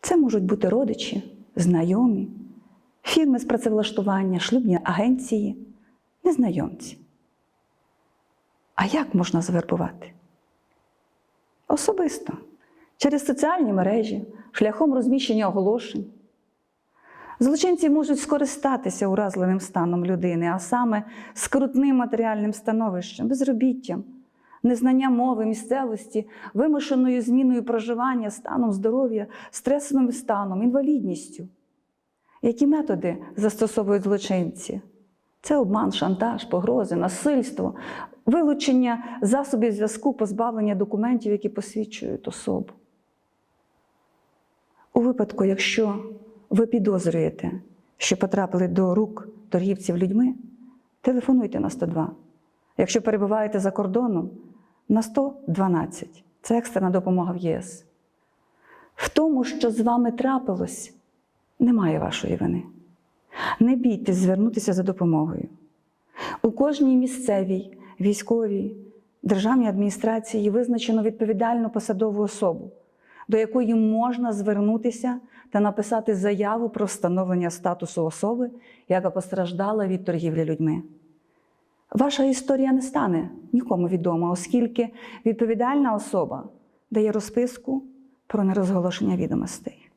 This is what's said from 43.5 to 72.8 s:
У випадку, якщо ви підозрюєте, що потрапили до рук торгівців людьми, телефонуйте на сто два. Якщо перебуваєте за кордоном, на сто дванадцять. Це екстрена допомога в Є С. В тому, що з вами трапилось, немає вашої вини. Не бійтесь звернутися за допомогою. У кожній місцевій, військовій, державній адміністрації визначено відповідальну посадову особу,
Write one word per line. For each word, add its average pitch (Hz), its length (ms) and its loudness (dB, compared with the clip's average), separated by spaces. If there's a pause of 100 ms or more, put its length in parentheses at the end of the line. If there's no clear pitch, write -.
У 240 60 4
випадку, 233 440 0
якщо 202 600 0 (460)
ви 220 160 4
підозрюєте, 180 920 -2 (360)
що - 200 0
потрапили 185 520 0
до 180 260 2
рук 214 340 -2 (200)
торгівців 196 480 -2
людьми, 208 380 2 (680)
телефонуйте 247 600 2
на - 100 -2
сто - 160 -4
два. 165 240 -2 (680)
Якщо 202 240 2
перебуваєте 208 580 0
за 196 100 2
кордоном, 190 600 0 (580)
на 220 140 4
сто 277 320 -2 (120)
дванадцять. 175 760 -2 (180)
Це 226 160 0
екстрена 190 320 0
допомога 180 420 0
в 180 40 -6
Є 175 220 -2
С. - 260 -14 (1120)
В - 140 -8
тому, 294 360 2
що - 260 0
з 226 100 -2
вами 240 320 2
трапилось, 247 840 -4 (640)
немає 208 400 4
вашої - 380 -4
вини. 175 260 -2 (960)
Не 247 160 6
бійтесь 220 400 0
звернутися 196 560 2
за 185 100 0
допомогою. 165 640 0 (920)
У 233 80 2
кожній 269 460 2
місцевій, 220 800 -2 (220)
військовій, 202 760 0 (460)
державній 220 460 2
адміністрації 208 800 0
визначено 233 520 0
відповідальну 220 680 0
посадову 208 520 0
особу, - 480 -2 (580)